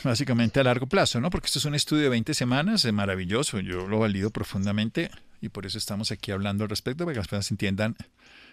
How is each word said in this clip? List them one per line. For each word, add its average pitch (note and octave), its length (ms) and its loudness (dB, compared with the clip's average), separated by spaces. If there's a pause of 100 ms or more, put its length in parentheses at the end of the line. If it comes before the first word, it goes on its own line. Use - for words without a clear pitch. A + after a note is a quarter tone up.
básicamente A#2+ 560 2
a C#3 40 6
largo B2 220 2
plazo, F3 360 2
¿no? E3 100 0
Porque F3+ 160 -4
esto - 120 -2
es D3 60 -2
un D3 100 0
estudio D3+ 280 4
de C#3 60 6
veinte A#2+ 260 2
semanas, C3 500 2
es A2+ 80 2
maravilloso, G2+ 680 0
yo F#2 260 -4
lo G#2+ 120 2
valido G#2 300 2
profundamente G#2+ 800 -2 (320)
y A2+ 80 -6
por G2 160 -10
eso G2 140 -6
estamos G#2 320 -4
aquí G#2 200 -6
hablando G2+ 340 -2
al G2+ 40 -2
respecto, C3 360 -4
para E3+ 80 -2
que A#2+ 60 -4
las F2 80 -2
personas G2+ 220 -4
entiendan G#2+ 460 0 (580)